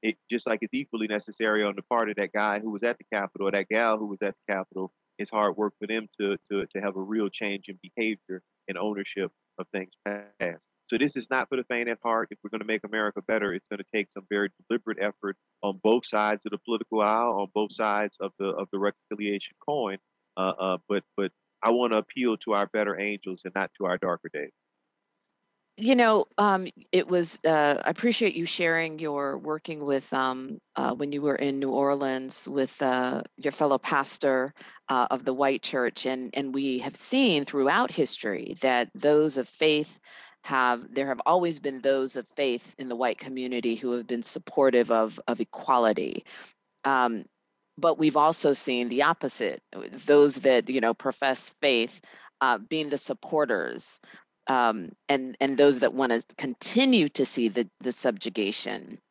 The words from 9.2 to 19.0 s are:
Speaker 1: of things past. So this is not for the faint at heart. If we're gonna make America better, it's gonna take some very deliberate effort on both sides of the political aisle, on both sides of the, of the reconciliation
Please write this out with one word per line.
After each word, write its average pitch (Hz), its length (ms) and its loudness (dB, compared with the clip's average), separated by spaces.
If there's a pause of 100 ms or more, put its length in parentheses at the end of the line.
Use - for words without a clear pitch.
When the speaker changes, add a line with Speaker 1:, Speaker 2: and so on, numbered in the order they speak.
Speaker 1:
of 92 160 -8
things 92 180 -6 (140)
past. 101 540 -8 (280)
So 120 80 -2
this 139 200 0
is 117 140 -10
not 131 180 0
for 135 80 -2
the 123 80 -2
faint 120 260 -2
at 110 120 -4
heart. 113 280 0
If 104 120 -16
we're 104 80 -12
gonna 110 140 -6
make 107 200 -2
America 107 420 -2
better, 104 260 0
it's 95 180 -8
gonna 98 140 -10 (100)
take 104 160 -2
some 98 200 -16
very 101 200 0 (180)
deliberate 113 320 -4
effort 101 360 -4 (260)
on 98 200 -4
both 113 240 4
sides 107 400 0
of - 60 -8
the 104 60 -6
political 110 440 -2
aisle, 107 380 2
on 98 140 -4
both 104 200 -2
sides 104 460 -2
of 95 180 -6
the, 98 80 -2
of 98 260 -4
the 101 60 -4
reconciliation 101 760 -4 (120)